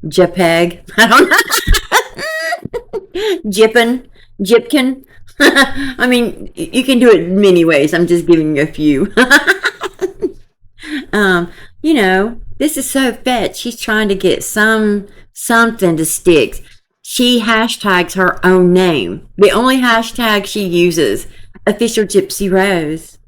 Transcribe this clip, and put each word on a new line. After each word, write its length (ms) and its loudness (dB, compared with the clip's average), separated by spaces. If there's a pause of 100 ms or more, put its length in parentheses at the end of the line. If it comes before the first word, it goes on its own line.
JPEG. 760 0 (100)
<laughs> 60 -12
I 100 4
don't 220 4
know. 120 0
<laughs> 2000 -4
Jippin. 580 0 (340)
Jipkin. 640 -2 (200)
<laughs> 160 -20
I 640 0
mean, 500 -2
y-, 160 -10
you 120 0
can 140 0
do 120 4
it 180 4
many 360 4
ways. 300 2
I'm 120 2
just 200 0
giving 300 2
you 60 0
a 40 2
few. 500 0
<laughs> 1120 -2 (840)
Um, 400 0 (300)
you 120 0
know, 460 0 (180)
this 180 -2
is 140 -8
so 220 -2
fetch. 500 -4
He's 180 -10
trying 280 -2
to 60 0
get 280 0
some, 640 0 (260)
something 640 0
to 80 -2
stick. 580 0 (400)
She 380 0
hashtags 760 -2
her 300 -2
own 280 4
name. 640 0
The 140 4
only 280 2
hashtag 680 0
she 180 -6
uses, 640 0 (400)
Official 380 0
Gypsy 460 -2
Rose. 760 -2